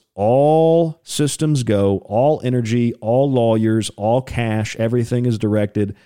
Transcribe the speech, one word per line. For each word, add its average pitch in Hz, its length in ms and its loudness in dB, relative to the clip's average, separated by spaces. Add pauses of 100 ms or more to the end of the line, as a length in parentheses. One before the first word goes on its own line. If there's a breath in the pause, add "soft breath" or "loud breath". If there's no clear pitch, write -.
(160)
all 156 880 2
systems 151 580 -2
go, 98 360 0
all 127 440 0
energy, 120 520 -2
all 127 360 0
lawyers, 113 600 2
all 113 300 -2
cash, 113 540 -4
everything 120 500 -2
is 117 140 0
directed 104 560 -2 (120)